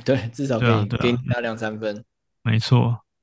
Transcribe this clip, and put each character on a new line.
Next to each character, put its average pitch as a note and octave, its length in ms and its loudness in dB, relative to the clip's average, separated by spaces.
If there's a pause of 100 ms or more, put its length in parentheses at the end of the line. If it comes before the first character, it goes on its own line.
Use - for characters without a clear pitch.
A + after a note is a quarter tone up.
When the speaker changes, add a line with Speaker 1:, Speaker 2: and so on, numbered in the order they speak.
Speaker 1:
对， C3 300 0
至 C#3 140 -6
少 A#2 120 0
可 A#2+ 60 2
以 A#2 40 4
Speaker 2:
对 A2+ 60 6
啊， G#2 140 2
对 A#2 100 -2
啊。 - 20 -4
Speaker 1:
给 B2 120 4
你 B2 40 0 (120)
大 A#2+ 100 0
量 A2+ 180 -4
三 G#2+ 220 -6
分。 G#2+ 240 -4 (400)
Speaker 2:
没 A2+ 160 2
错。 A#2+ 400 2 (240)